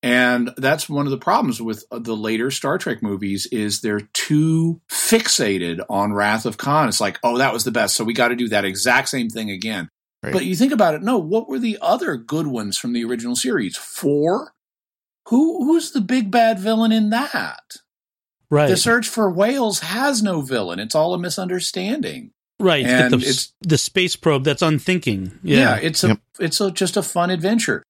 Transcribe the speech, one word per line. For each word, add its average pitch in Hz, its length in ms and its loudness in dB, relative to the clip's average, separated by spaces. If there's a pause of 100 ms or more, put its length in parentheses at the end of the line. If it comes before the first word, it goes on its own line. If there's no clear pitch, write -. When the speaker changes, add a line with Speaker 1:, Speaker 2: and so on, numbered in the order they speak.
Speaker 1:
And 123 540 2
that's 139 320 0
one 143 180 -2
of 139 40 -2
the 135 80 -2
problems 170 420 0
with, 113 300 -6
uh, 117 80 -10
the 113 180 -6
later 110 340 -2
Star 147 280 -2
Trek - 240 -6
movies, 98 500 -4
is 107 300 -4
they're 104 320 -2
too 160 680 0 (100)
fixated 98 880 0 (100)
on 104 240 0
Wrath 104 320 0
of 110 100 -4
Khan. 143 320 2
It's 107 140 0
like, 98 200 -2
"Oh, 120 140 2
that 131 160 2
was 110 120 -4
the 123 60 -2
best, 110 260 0
so 117 80 -2
we 113 100 -2
gotta 120 200 2
do 120 140 -2
that 104 160 2
exact 120 460 0
same 123 180 -2
thing 107 220 -6
again." 98 400 -6 (320)
Speaker 2:
Right. - 100 -6
Speaker 1:
But 185 140 0
you 185 100 -2
think 254 160 2
about 185 220 4
it, 156 80 -6
no, 233 160 0
what 185 320 -2
were 262 80 -4
the 233 240 -2
other 214 340 0
good 147 300 -4
ones 110 320 -4
from 120 160 -4
the 120 100 -2
original 120 320 -4
series? 165 400 -2
Four? 160 760 -2 (760)
Who, 311 380 2
who's 320 240 2
the 269 100 -2
big 214 300 0
bad 226 280 4
villain 220 340 2
in 214 180 2
that? 220 680 -4 (720)
Speaker 3:
Right. 147 180 4
Speaker 1:
The 180 100 4
Search 233 280 2
for 208 240 0
Whales 214 500 0
has 226 420 0
no 185 180 0
villain. 110 400 -2
It's 110 140 -6
all 160 180 2
a 180 60 -2
misunderstanding. 185 1120 -6 (280)
Speaker 3:
Right. 160 260 4
It's 123 60 2
got 123 220 4
Speaker 1:
And 123 100 2
Speaker 3:
the, 131 60 0
Speaker 1:
it's - 320 -2
Speaker 3:
the 156 160 2
space - 400 0
probe 139 280 2
that's 147 180 0
unthinking. 143 800 0
Yeah. 95 160 4
Speaker 1:
Yeah, 127 180 4
it's 160 280 -2
a, - 40 6
Speaker 2:
Yep. 214 120 2 (200)
Speaker 1:
it's 160 220 -2
a, 196 80 0
just 180 260 -2
a 196 60 0
fun 175 260 0
adventure. 185 600 0